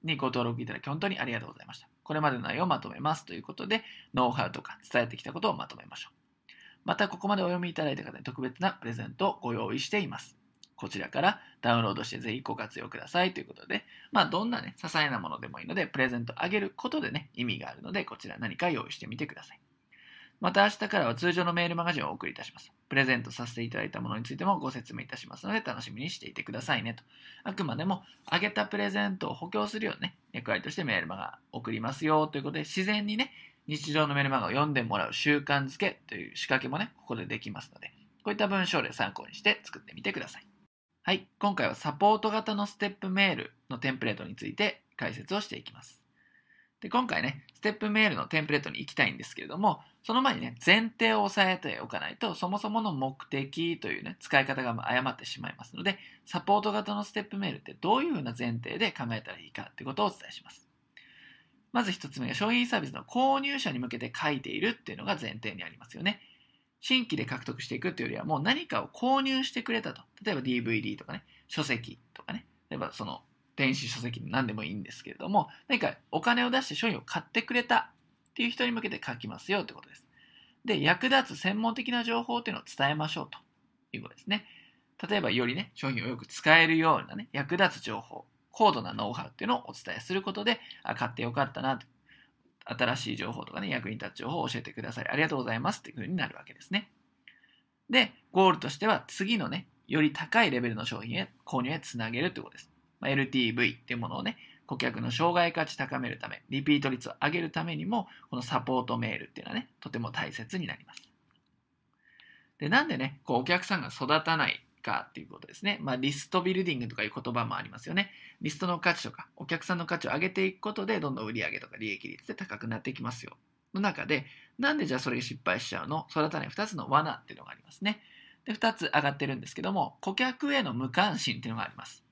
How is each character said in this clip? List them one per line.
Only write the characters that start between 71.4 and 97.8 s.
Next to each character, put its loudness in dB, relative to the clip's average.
書 -2
籍 -2
と -16
か -8
ね、 -8
例 -6
え -4
ば -4
そ -6
の -8
電 4
子 -4
書 -6
籍 -6
何 0
で -4
も -6
い -6
い -6
ん -6
で -14
す -10
け -14
れ -14
ど -6
も、 2
何 2
か 0
お 0
金 4
を 2
出 4
し -2
て -6
商 2
品 0
を -10
買 -4
っ -20
て 2
く 0
れ 4
た 4
っ -20
て 0
い 4
う -2
人 -2
に 2
向 -2
け -2
て -6
書 -4
き -8
ま -8
す -4
よ 4
っ -4
て -12
こ -20
と -20
で -20
す。 -20
で、 4
役 6
立 4
つ -
専 0
門 2
的 -6
な 0
情 0
報 -2
っ -6
て -4
い -2
う -4
の -12
を -14
伝 2
え 0
ま 0
し -6
ょ -4
う -10
と -14
い -8
う -10
こ -12
と -20
で -20
す -6
ね。 0
例 4
え 2
ば、 2
よ 4
り 0
ね、 -6
商 -4
品 -2
を -4
よ -4
く -12
使 6
え 10
る 6
よ 6
う -14
な -8
ね、 -8
役 0
立 4
つ -10
情 -4
報、 -16
高 6
度 0
な -6
ノ -2
ウ -4
ハ -6
ウ -12
っ -18
て -6
い 0
う 4
の 2
を -12
お -10
伝 -6
え -8
す -4
る 0
こ -4
と -4
で、 2
あ、 0
買 0
っ -8
て -4
よ 0
か 2
っ 0
た -6
な 0
と、 -18
新 2
し -4
い -4
情 -4
報 -8
と -12
か -6
ね、 -2
役 -2
に -4
立 -6
つ -20
情 -4
報 0
を -2
教 -4
え -6
て -12
く -8
だ -8
さ -8
り -6
あ -2
り 4
が 4
と -2
う 0
ご -2
ざ 0
い 0
ま 2
す -2
っ -14
て -16
い -18
う -20
風 -6
に 0
な 0
る -14
わ -16
け -20
で -20
す -8
ね。 -2